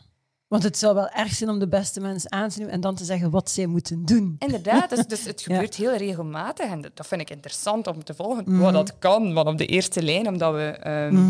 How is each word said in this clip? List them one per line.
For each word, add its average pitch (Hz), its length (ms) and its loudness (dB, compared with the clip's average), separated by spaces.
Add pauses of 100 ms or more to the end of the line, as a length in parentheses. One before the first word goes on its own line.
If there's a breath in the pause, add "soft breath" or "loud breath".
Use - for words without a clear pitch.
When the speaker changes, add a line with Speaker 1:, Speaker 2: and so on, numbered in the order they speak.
(480)
Speaker 1:
Want 208 160 2
het 208 140 0
zou 208 180 4
wel 196 140 0
erg 220 240 -2
zijn 220 160 -2
om 208 100 0
de 196 80 0
beste 196 320 0
mensen 190 320 -6
aan 202 180 -2
te 190 100 -8
nemen 208 140 -8
en 185 80 -2
dan 190 140 -2
te 185 100 -8
zeggen 175 240 0
wat 175 220 0
zij 190 140 -2
moeten 170 400 -2
doen. 190 340 4
Speaker 2:
Inderdaad, 247 500 2
dus, 247 180 0
dus 214 180 -6
het - 160 -10
Speaker 1:
<laughs> - 20 -12
Ja. 175 100 -2
Speaker 2:
gebeurt 208 220 0
heel 233 200 0
regelmatig 185 760 -6
en 165 120 -6
dat, 147 120 -14
dat 156 140 -16
vind 180 140 -4
ik 151 80 -10
interessant 208 580 -4
om 160 160 -8
te 156 100 -12
volgen, 214 340 -6
Speaker 1:
Mhm. 185 140 4
Speaker 2:
wat 185 120 6
dat 170 260 0
kan, 196 340 4
want 160 140 4
op 156 100 0
de 151 80 0
eerste 185 380 0
lijn, 175 240 0
omdat 170 260 0
we, 151 100 -2
ehm, 151 500 -2 (160)